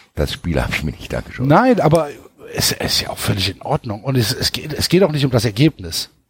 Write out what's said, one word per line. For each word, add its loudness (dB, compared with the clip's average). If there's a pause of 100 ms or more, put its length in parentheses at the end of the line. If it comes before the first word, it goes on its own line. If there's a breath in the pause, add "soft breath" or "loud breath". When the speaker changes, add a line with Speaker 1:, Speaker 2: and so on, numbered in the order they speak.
(160 soft breath)
Speaker 1:
Das -2
Spiel -2
hab -2
ich -4
mir -2
nicht -10
angeschaut. -6
Speaker 2:
Nein, 6
aber 4 (440)
es, 0
es -4
ist 0
ja -10
auch -8
völlig -2
in -18
Ordnung. -4
Und 0
es, 2
es -2
geht, -8
es -2
geht 6
auch 4
nicht 0
um 2
das 2
Ergebnis. 0 (200)